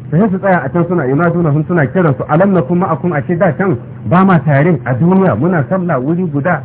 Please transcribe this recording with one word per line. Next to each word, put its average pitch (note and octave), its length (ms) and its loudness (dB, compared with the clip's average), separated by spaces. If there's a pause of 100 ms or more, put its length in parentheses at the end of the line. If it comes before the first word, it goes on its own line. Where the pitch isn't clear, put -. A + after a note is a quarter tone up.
(120)
Sai F#3+ 180 4
su F#3 80 -2
tsaya F3+ 240 0
a C3 80 -6
can E3 180 0
suna E3+ 180 0
yunadunahum, D#3 600 0
suna E3+ 220 0
kiransu, E3 400 0
"Alam F3 240 2
nakum F3 260 0
ma'akum," F3 360 -2
ashe D3+ 240 -2
da E3+ 180 2
can F#3 200 0 (280)
ba E3+ 200 2
ma F#3 160 4
tare D3 440 2
a A#2+ 100 -4
duniya, F3 420 2
muna D#3 320 0
sallah F3 320 -2
wuri E3+ 300 -2
guda, C#3+ 360 -2